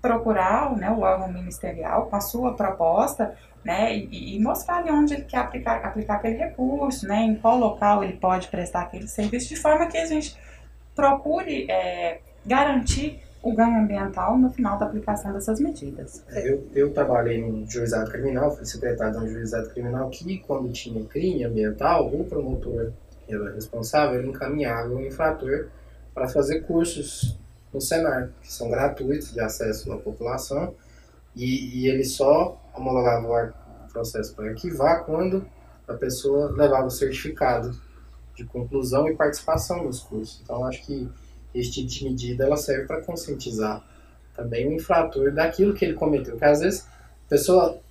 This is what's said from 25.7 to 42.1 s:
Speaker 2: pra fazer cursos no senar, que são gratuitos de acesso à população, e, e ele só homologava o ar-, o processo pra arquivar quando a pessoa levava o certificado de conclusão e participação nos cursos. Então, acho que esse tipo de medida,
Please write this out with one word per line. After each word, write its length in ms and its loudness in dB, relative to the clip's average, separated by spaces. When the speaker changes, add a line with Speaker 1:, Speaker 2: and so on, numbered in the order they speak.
Speaker 2:
pra 140 -2
fazer 360 2
cursos 760 -2
no 80 -4
senar, 480 0
que 140 -16
são 160 -6
gratuitos 640 -2
de 60 -4
acesso 520 -4
à 60 -6
população, 760 -6
e, 460 -4
e 60 4
ele 160 4
só 580 4
homologava 560 2
o 60 0
ar-, 200 2
o 20 -20
processo 440 -6
pra 140 -6
arquivar 560 0
quando 380 0
a 80 -8
pessoa 600 0
levava 300 6
o 60 -2
certificado 840 -2
de 100 -14
conclusão 640 0
e 60 0
participação 680 0
nos 180 -6
cursos. 420 -10
Então, 240 -6
acho 180 -8
que 240 -6
esse 160 -2
tipo 160 -4
de 160 -6
medida, 400 -2